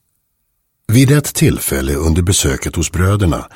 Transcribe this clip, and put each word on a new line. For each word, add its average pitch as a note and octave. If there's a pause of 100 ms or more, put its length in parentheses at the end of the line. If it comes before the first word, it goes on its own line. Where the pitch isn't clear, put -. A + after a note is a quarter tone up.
(880)
Vid B2+
ett D3
tillfälle C#2
under D#2+
besöket F2
hos E2
bröderna F#2